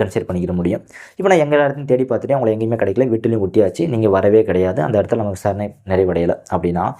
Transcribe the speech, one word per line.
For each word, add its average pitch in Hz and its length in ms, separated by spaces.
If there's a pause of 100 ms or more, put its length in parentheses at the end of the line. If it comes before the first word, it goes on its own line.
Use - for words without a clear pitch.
கன்சிடர் 101 280
பண்ணிக்கிற 90 320
முடியும். - 220 (360)
இப்ப 190 140
நான் 165 120
எங்க 147 160
இடத்தையும் 143 320
தேடி 127 180
பார்த்துட்டு 113 260
அவங்களை 113 200
எங்கேயுமே 113 260
கிடைக்கல, 101 300
வீட்டுலயும் 113 340
ஒட்டியாச்சு, 98 460
நீங்க 110 240
வரவே 104 340
கிடையாது, 92 360
அந்த 107 140
இடத்துல 117 220
நம்ம 101 160
விசாரணை 101 300 (240)
நிறைவடையல 87 440 (200)
அப்படின்னா 87 300 (140)